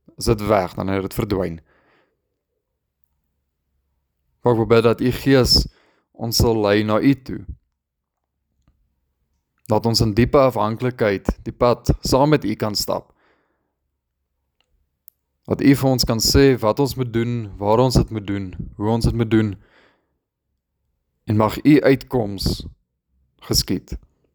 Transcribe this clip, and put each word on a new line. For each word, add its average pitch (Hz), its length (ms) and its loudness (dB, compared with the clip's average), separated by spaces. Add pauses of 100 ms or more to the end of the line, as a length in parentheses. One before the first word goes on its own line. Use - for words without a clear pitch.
(160)
is - 80 -12
dit 110 220 0
weg, 98 280 0
dan 95 140 -6
het 95 140 -2
dit 95 120 -8
verdwyn. 95 460 -4 (2750)
Maar 123 100 2
ek 113 60 2
wil 113 80 0
bid 113 180 6
dat 113 160 2
u 123 100 0
Gees - 560 2 (460)
ons 113 240 -8
sal 117 240 2
lei 104 240 4
na 107 160 0
u 135 140 2
toe. - 300 -10 (2250)
Dat 107 220 0
ons 113 160 2
in 110 80 0
diepe 123 260 2
afhanklikheid 113 920 0 (140)
die 113 120 -10
pad 120 320 0 (160)
saam 135 320 2
met - 80 -6
u 104 100 -4
kan 107 220 -6
stap. - 380 -6 (2250)
Dat - 160 -4
u 139 120 6
vir 135 120 -2
ons 127 160 0
kan 113 160 -2
sê 139 400 4
wat 107 200 0
ons 127 200 -2
moet 123 120 -6
doen, 113 440 -4
waar 104 240 2
ons 127 160 2
dit - 140 0
moet 107 160 -8
doen, 98 240 -6 (260)
hoe 104 160 -4
ons 117 120 0
dit 117 120 -2
moet 113 140 -2
doen. 110 240 0 (1700)
En 107 120 -2
mag 107 280 2
u 147 160 6
uitkoms 117 840 -2 (840)
geskied. - 480 -4 (380)